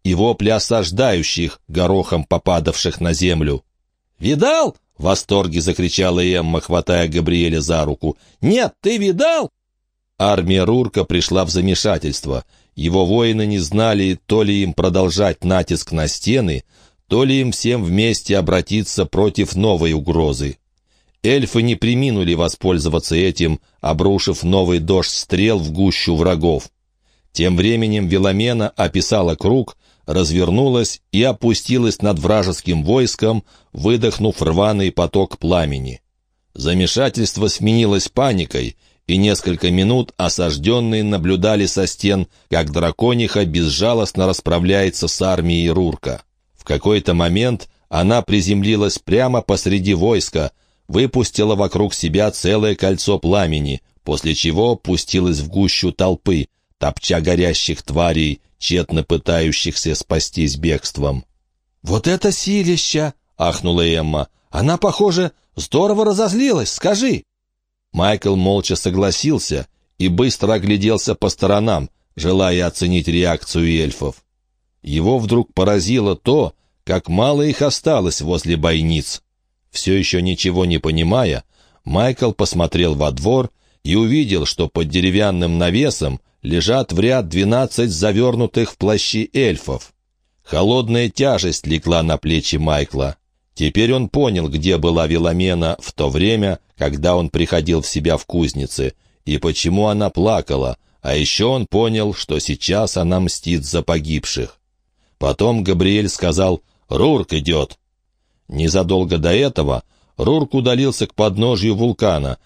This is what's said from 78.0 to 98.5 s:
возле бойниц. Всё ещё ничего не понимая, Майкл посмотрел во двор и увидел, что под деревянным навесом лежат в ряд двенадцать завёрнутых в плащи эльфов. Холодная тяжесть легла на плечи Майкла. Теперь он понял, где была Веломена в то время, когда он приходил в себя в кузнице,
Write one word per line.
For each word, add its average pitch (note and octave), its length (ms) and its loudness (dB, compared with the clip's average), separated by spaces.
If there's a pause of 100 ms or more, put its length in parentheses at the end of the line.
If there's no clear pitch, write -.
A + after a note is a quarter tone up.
возле E2 360 -2
бойниц. D#2+ 640 0 (500)
Всё - 220 -2
ещё F#2 260 0
ничего F2+ 460 0
не E2+ 120 2
понимая, E2 640 0 (400)
Майкл A#2 480 0
посмотрел E2+ 640 0
во D2 160 0
двор A2 380 0 (340)
и D2+ 120 0
увидел, A2 500 2
что E2 220 -2
под E2 220 -4
деревянным F2+ 680 0
навесом F2 640 0 (220)
лежат F2 520 0
в E2 60 0
ряд A#2 280 2
двенадцать A2+ 640 0
завёрнутых A2 800 0
в - 60 -20
плащи G#2+ 560 -2
эльфов. F2+ 600 -2 (500)
Холодная A#2 680 0
тяжесть F#2+ 560 -2
легла D#2+ 380 0
на D#2+ 140 0
плечи D#2+ 400 -2
Майкла. C#2+ 600 -2 (380)
Теперь G#2 380 0
он B2+ 160 -2
понял, G#2+ 400 0
где D#2 280 0
была E2 300 2
Веломена E2+ 720 0
в - 140 -14
то D2 160 -2
время, G2 500 0 (180)
когда D2 380 0
он F2 140 0
приходил E2 520 0
в D2 60 -10
себя D#2 300 -2
в - 80 -12
кузнице, C#2 680 -4 (300)